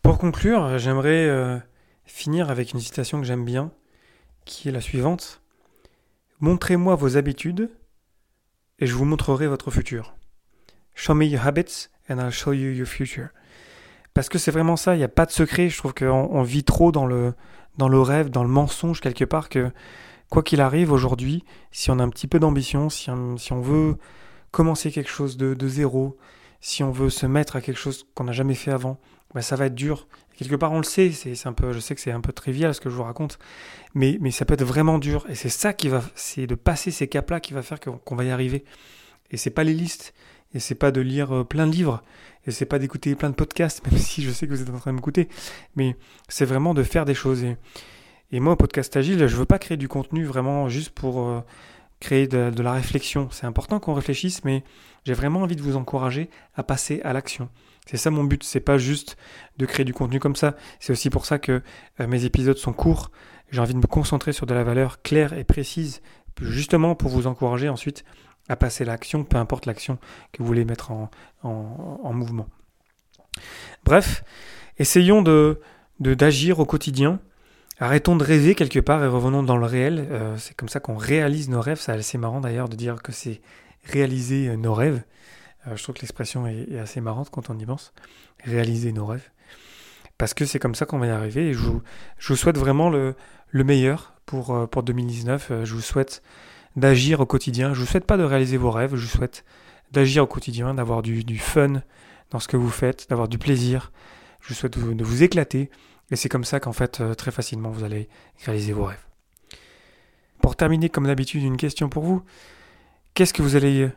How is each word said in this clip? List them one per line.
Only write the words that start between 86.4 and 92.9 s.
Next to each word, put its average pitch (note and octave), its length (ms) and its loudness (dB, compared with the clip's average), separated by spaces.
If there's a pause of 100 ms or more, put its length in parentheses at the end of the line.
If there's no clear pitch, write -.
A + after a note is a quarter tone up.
est, A2+ 240 -8
est C#3 80 -8
assez A2 220 -8
marrante A2+ 300 -6
quand - 200 -10
on A2 80 -8
y A2 80 -10
pense. C3 260 -10 (520)
Réaliser A#2 480 0
nos G#2+ 140 -4
rêves. A#2 220 -8 (920)
Parce - 160 -2
que D3 120 -2
c'est C#3 140 -4
comme A#2+ 160 -2
ça D3 100 -2
qu'on D3 120 -4
va A#2+ 100 0
y - 20 0
arriver. A2 380 -2
Et C#3+ 40 0
je A#2+ 60 -2
vous, A#2 240 0 (340)
je - 120 -12
vous C3+ 80 4
souhaite E3 200 4
vraiment C#3 340 4